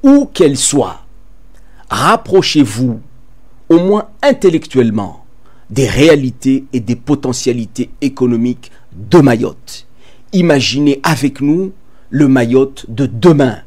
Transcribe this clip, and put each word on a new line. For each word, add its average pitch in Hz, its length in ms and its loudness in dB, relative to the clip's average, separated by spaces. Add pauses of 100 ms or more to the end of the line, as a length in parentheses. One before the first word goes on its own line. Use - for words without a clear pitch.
Où 277 260 6
qu'elle 143 240 2
soit, 110 460 -2 (880)
rapprochez-vous, 127 1080 0 (680)
au 165 100 4
moins 202 300 0 (140)
intellectuellement, 127 1000 -2 (460)
des 123 180 0
réalités 135 840 0
et 127 80 -2
des 120 160 -4
potentialités 123 960 -4 (100)
économiques 123 680 -2 (240)
de 104 240 2
Mayotte. 123 680 0 (460)
Imaginez 143 720 0
avec 143 380 -4
nous 175 320 -2 (380)
le 143 180 2
Mayotte 131 600 0
de 120 180 -4
demain 127 600 2